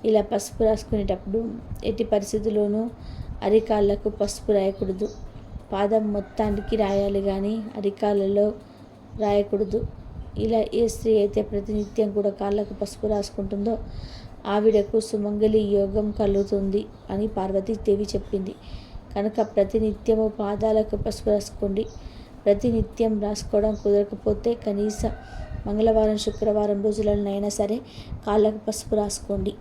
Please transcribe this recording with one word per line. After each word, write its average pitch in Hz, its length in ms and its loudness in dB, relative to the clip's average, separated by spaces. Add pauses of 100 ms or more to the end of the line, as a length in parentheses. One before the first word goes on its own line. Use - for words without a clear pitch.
ఇలా 214 160 6
పసుపు 208 420 -2
రాసుకునేటప్పుడు 208 760 0 (440)
ఎట్టి 220 200 0
పరిస్థితుల్లోనూ 208 760 0 (640)
అరికాళ్ళకు 208 640 2
పసుపు 208 420 -4
రాయకూడదు. 196 560 0 (600)
పాదం 208 360 2 (100)
మొత్తానికి 208 640 -2
రాయాలి 202 460 2
కానీ 196 320 0 (220)
అరికాళ్ళలో 202 720 2 (720)
రాయకూడదు. 202 600 2 (580)
ఇలా 220 240 2 (120)
ఏ 233 140 4
స్త్రీ 220 300 0
అయితే 208 240 4
ప్రతినిత్యం 208 680 -2
కూడా 202 180 2
కాళ్ళకు 202 440 -2
పసుపు 202 340 -6
రాసుకుంటుందో, 202 680 -2 (720)
ఆవిడకు 208 540 4
సుమంగళి 214 680 2
యోగం 202 440 2
కలుగుతుంది 196 720 2 (280)
అని 202 180 -2
పార్వతీదేవి 202 760 0
చెప్పింది. 196 500 -4 (560)
కనుక 208 320 0
ప్రతినిత్యము 214 840 2
పాదాలకు 214 680 0
పసుపు 214 340 -4
రాసుకోండి. 202 540 0 (560)
ప్రతినిత్యం 220 840 2
రాసుకోవడం 208 540 0
కుదరకపోతే, 202 800 0
కనీసం 214 580 -2 (520)
మంగళవారం, 214 540 4
శుక్రవారం 208 680 0
రోజులనైనా 208 680 0
సరే 208 280 0 (440)
కాళ్ళకు 214 360 2
పసుపు - 380 -4
రాసుకోండి. 202 640 -2